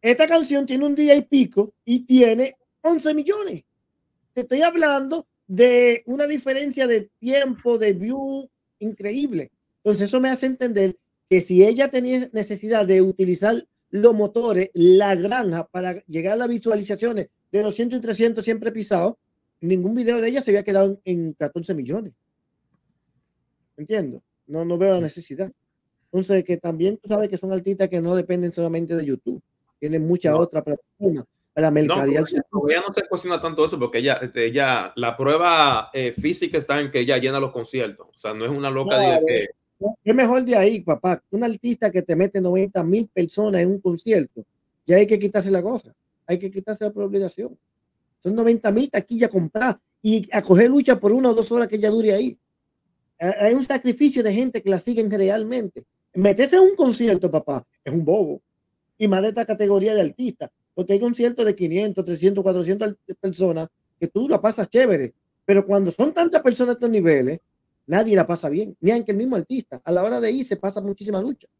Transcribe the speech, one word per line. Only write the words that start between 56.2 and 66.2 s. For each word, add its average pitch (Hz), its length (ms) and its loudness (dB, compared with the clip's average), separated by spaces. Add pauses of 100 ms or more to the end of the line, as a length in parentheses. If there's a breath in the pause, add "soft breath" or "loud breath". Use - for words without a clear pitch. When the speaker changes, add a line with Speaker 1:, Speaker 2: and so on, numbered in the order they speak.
Speaker 1:
en 381 60 10
un 392 120 6
concierto, 226 560 2
papá, 143 340 -4 (180)
es 143 100 -8
un 165 100 0
bobo. 156 380 0 (560)
Y 214 100 0
más 190 140 2
de 214 80 0
esta 220 160 -4
categoría 208 500 0
de 202 60 2
artistas, 170 480 -6 (240)
porque 180 200 -4
hay 202 60 2
conciertos 240 460 -2
de 202 100 0
quinientos, 190 480 -4
trescientos, 175 400 0
cuatrocientas 190 460 -2
art-, 196 320 -16
personas 170 480 -2 (280)
que 170 120 -6
tú 240 180 -4
la - 140 2
pasas 220 280 -2
chévere. 190 440 2 (320)
Pero 196 200 4
cuando 196 260 0
son 285 220 -2
tantas 339 280 2